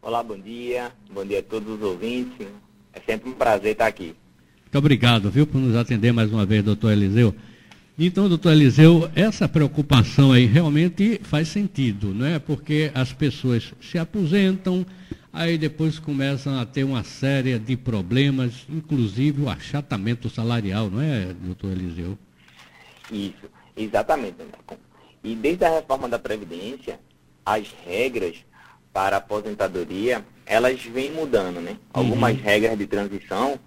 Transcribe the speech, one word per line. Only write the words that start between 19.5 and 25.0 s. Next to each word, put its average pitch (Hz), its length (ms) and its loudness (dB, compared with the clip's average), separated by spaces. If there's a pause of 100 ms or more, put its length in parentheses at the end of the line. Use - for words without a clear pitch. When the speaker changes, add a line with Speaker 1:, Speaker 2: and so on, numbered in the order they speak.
Speaker 2:
salarial, 113 600 -2
não 101 120 -4
é, 113 400 -2
doutor 92 320 -8
Eliseu? 90 440 -6 (920)
Speaker 1:
Isso, 101 380 -10 (260)
exatamente, 110 680 -2
Anderson. - 400 -20 (400)